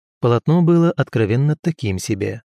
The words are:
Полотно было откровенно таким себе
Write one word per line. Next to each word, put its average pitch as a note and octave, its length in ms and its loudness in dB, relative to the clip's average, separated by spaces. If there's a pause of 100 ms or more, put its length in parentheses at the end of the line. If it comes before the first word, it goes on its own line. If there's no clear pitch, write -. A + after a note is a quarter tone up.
(200)
Полотно B2+ 420 2
было E3+ 280 4
откровенно C3 720 0
таким G#2+ 380 -4
себе G2+ 440 -6 (120)